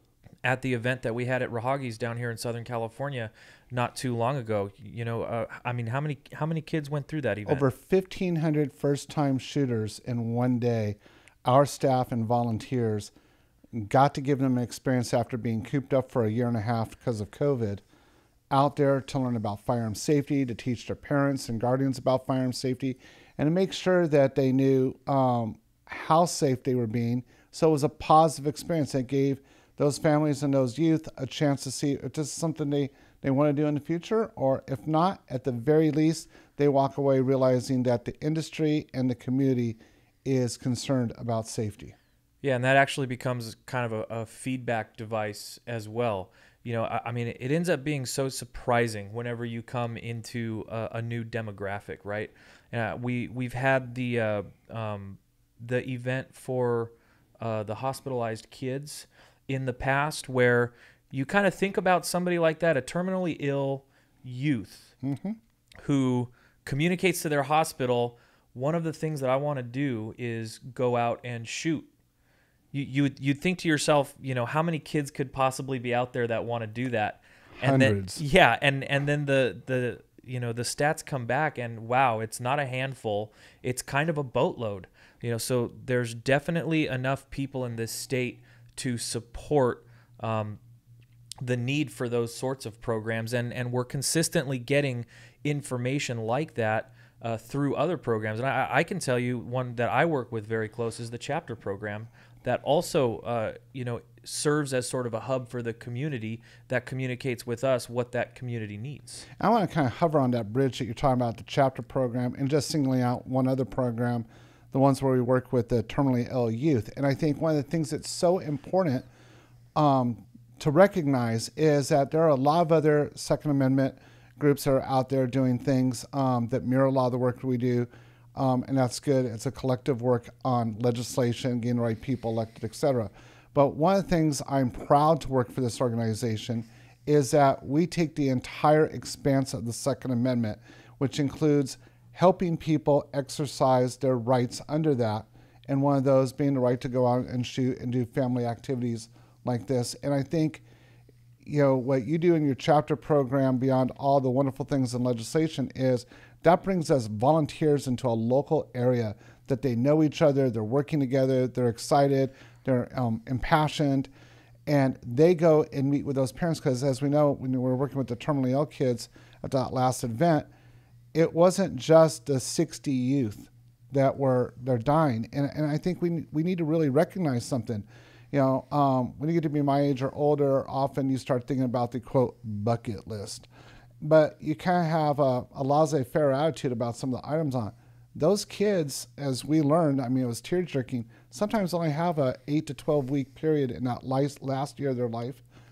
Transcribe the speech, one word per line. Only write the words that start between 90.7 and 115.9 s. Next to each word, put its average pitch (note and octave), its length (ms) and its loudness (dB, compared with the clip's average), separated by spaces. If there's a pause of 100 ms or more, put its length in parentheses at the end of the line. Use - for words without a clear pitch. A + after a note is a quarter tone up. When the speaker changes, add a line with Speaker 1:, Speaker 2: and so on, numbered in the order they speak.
Speaker 1:
the B2 160 0
need C3 340 -2
for B2+ 160 -4
those A#2 260 -2
sorts C3 320 -6
of G#2+ 140 -12
programs, A2+ 540 -4
and, A#2+ 200 -2
and B2 180 -4
we're B2 120 0
consistently C#3 760 -2
getting B2+ 480 0 (380)
information C3 760 -2
like B2 360 -2
that, A2 380 -2 (280)
uh, A2+ 140 -4
through C#3 400 -2
other D3+ 220 0
programs. A2 420 -2
And C3 80 -2
I, B2+ 240 0
I C#3+ 120 4
can F#3 140 -4
tell B2 220 0
you B2 180 -2
one B2 380 -6
that A#2 140 0
I B2+ 160 4
work C#3+ 260 -2
with G#2+ 160 -6
very A2 220 -2
close A#2 320 -6
is A#2 100 -10
the A#2+ 60 -12
Chapter C#3 380 -6
program G#2 520 -8 (360)
that B2 200 -2
also, C#3 560 0
uh, A2 340 -4 (200)
you B2+ 100 -10
know, A#2+ 180 -8 (220)
serves D3 500 0
as B2+ 160 -2
sort B2+ 160 -4
of A2+ 80 -6
a A2+ 60 -4
hub B2 300 -4
for B2 120 -6
the A#2 120 -4
community A#2+ 680 -8 (280)
that B2 160 -2
communicates B2+ 600 -6
with A#2+ 180 -4
us B2+ 260 0
what A#2+ 240 -4
that A#2+ 220 -4
community A2 420 -8
needs. - 480 -14 (160)
Speaker 2:
I F#3+ 80 4
wanna G#3+ 180 4
kinda C#3+ 220 0
hover D#3 280 2
on B2+ 140 4
that A2 220 -2
bridge C3 260 2
that C3+ 60 -4
you're A#2 80 -6
talking B2+ 280 2
about, A#2 160 0
the - 60 -16
Chapter - 380 0
program, B2 540 -2
and C3+ 140 -2
just B2 200 2
singling C3 320 2
out B2 260 -2
one C3 200 0
other C3 180 2
program A#2+ 600 -2 (460)
the C#3 80 0
ones C3+ 220 4
where C3+ 120 2
we B2+ 80 4
work B2+ 300 2
with B2 180 2
the A2+ 140 2
terminally C3 480 0